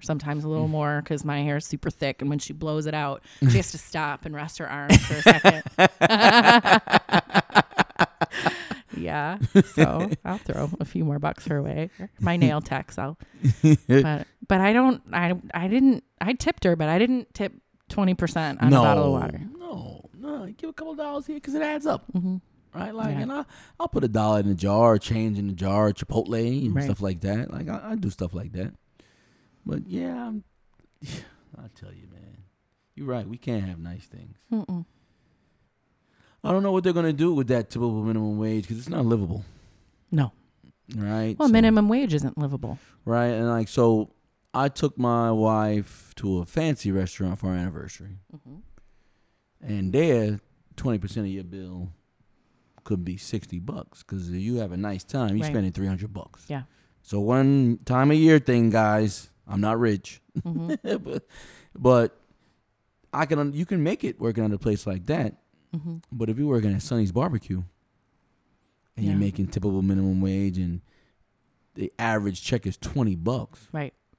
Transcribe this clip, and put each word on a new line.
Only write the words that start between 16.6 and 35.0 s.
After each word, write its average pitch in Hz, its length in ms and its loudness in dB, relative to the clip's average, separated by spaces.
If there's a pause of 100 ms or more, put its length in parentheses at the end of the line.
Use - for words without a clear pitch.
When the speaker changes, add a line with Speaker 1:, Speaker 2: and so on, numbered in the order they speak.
Speaker 1:
her, 175 120 4
but 156 120 0
I 165 100 2
didn't 240 360 0
tip 196 180 -6 (360)
twenty 190 260 0
percent 160 480 -2
on - 100 6
a 139 40 10
bottle 120 280 6 (120)
of - 60 -2
Speaker 2:
No. - 40 -4
Speaker 1:
water. - 140 -8 (180)
Speaker 2:
No, - 600 -14
no, 233 380 -12
give 320 140 -12
a - 40 -12
couple 320 200 -14
dollars 285 320 -10
here 302 140 -10
'cause 277 140 -8
it 311 80 -4
adds 302 240 -6
up. - 260 -2
Speaker 1:
Mm-hmm. 185 240 -2 (380)
Speaker 2:
Right, 214 200 -10
like, 220 220 -4
Speaker 1:
Yeah. - 60 -2
Speaker 2:
and 254 100 -6
I, 285 120 -6 (360)
I'll 339 80 -4
put - 160 0
a 120 40 2
dollar 107 320 2
in 101 80 2
the 98 60 2
jar, 104 400 6
or 104 40 4
change 110 400 -2
in 101 100 -4
the 98 60 -4
jar, 98 380 2
Chipotle 117 720 -2
and 107 80 0
Speaker 1:
Right. 139 100 -2
Speaker 2:
stuff 101 160 -4
like 95 220 -4
that. 101 300 -4
Like, - 160 -10
I, - 240 -10
I - 40 -4
do 185 140 -4
stuff 87 240 -8
like - 180 -10
that. 92 200 -8 (920)
But - 220 -8
yeah, 247 400 -8
I'm, 214 160 -10 (300)
<sighs> - 280 -20 (560)
I 123 160 -20
tell 95 180 -20
you, 92 200 -20
man, - 240 -20 (580)
you're 143 120 -12
right. 120 220 -4
We 117 100 -10
can't 110 260 -4
have 90 140 -10
nice 85 260 -12
things. - 320 -20 (160)
Speaker 1:
Mm-mm. 180 320 -4 (1600)